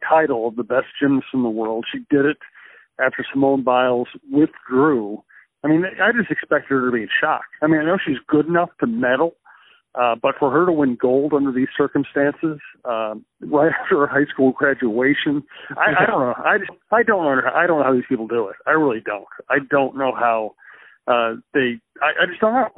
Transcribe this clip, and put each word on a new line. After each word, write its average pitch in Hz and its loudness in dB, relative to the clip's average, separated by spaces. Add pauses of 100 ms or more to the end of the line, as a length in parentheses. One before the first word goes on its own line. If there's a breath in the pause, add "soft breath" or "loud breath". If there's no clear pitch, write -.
title 139 2
of 110 -8
the 120 -4
best 123 -2 (140)
gymnast 139 0
in 131 0
the 120 0
world. 110 -4
She 139 -10 (100)
did 143 2
it 147 -2 (600 loud breath)
after 131 -2
Simone 139 2
Biles 123 2 (200)
withdrew. 131 0 (400 soft breath)
I 143 0
mean, 160 2
I 190 0
just 233 -2
expect - -2
her 131 0
to 127 2
be 117 -2
in 101 -10 (120)
shock. 151 -2 (160)
I 151 2
mean, 160 4
I 151 -2
know 175 2
she's 135 -2
good 151 2
enough 170 0 (100)
to 131 0
medal, 127 0 (580 soft breath)
uh, 123 0
but 135 0
for 139 2
her 160 2
to 185 2
win 147 0
gold 139 2
under 139 0
these 127 0
circumstances, 147 -2 (260)
uh, 110 -4 (260)
right 147 2
<laughs> - -6
after 147 2
her - -10
high 139 0
school 131 2
graduation, 139 0 (280 loud breath)
I, 175 2
I - 4
don't 214 0
know. 123 0
I 165 0
just, 190 -8 (220)
I 226 4
don't 202 0
under-, 135 0
I 156 2
don't 170 2
know 131 2
how 131 2
these 127 0
people 113 -2
do 110 -2
it. - -14 (120)
I 135 0
really 143 2
don't. 104 -8 (240)
I 131 2 (100)
don't 131 0
know 131 -2
how, 113 0 (540 loud breath)
uh, 117 0 (140)
they, 123 0 (220)
I, 156 0
I - 4
just 175 -12
don't 220 0
know. 247 0